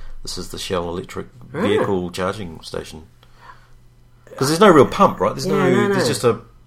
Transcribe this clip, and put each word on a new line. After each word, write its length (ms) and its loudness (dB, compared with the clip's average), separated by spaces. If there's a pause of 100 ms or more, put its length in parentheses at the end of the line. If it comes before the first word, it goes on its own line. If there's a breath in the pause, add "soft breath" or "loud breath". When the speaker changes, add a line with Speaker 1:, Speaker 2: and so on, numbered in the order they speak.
(220 soft breath)
Speaker 1:
"This 160 -10
is 120 -10
the 100 -12
Shell 280 -4
electric 380 -10 (260)
Speaker 2:
Right. 120 -6
Speaker 1:
vehicle 480 0
charging 500 -6
station." 460 -12 (1300 loud breath)
'Cause 100 -2
there's 120 0
no 100 8
real 160 10
pump, 340 2
right? 160 0
There's 120 -6
Speaker 2:
Yeah, 80 -2
Speaker 1:
no, 180 2
Speaker 2:
no, 160 2
no. 60 0
Speaker 1:
there's 120 0
just 160 -4
a 160 2 (280)